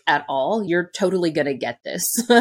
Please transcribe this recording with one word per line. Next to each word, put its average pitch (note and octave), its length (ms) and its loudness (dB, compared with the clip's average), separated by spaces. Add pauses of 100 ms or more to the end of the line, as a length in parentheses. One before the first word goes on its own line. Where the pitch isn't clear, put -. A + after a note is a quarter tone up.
at D3 200 2
all, D3+ 340 0
you're F3 320 0
totally F3+ 380 0
gonna C#3+ 220 -2
get A#2+ 320 -8
this. - 200 -6 (240)
<laughs> A#3+ 120 8